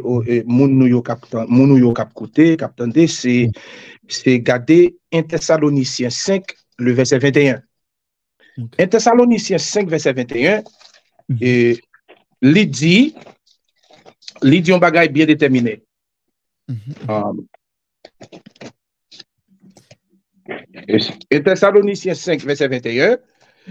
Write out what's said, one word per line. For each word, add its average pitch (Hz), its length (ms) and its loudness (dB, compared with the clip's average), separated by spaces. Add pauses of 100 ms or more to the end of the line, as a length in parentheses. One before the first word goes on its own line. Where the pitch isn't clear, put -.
(260)
eh, 120 200 -2
moun 135 320 2
nou 131 120 4
yo 123 120 2
k 117 120 -8
ap - 120 -14
tande, 113 240 -8
moun 131 200 4
nou 135 100 6
yo 120 160 4
k 113 80 -4
ap - 120 -12
koute, 151 420 2
k - 80 -6
ap - 120 -20
tande, 120 320 0
se 123 380 0 (640)
se - 280 0
gade 123 420 2 (340)
en 160 120 -2
Tèsalonisyen, 143 840 -2 (640)
vèsè 123 440 0
Venteyen. 139 400 0 (960)
En 147 340 -4
Tèsalonisyen, 226 720 2
senk 202 280 -4
vèsè 156 240 -2
Venteyen, 127 480 -2 (1800)
li 180 200 4
di, 151 300 0 (1500)
li 160 160 4
di 175 120 2
yon 175 80 2
bagay 165 280 2
byen 151 220 2
detèmine. 131 480 0 (4000)
En - 720 -4
Tèsalonisyen, 196 720 0
senk 160 280 -6
vèsè 139 220 -2
Venteyen, 127 480 -2 (540)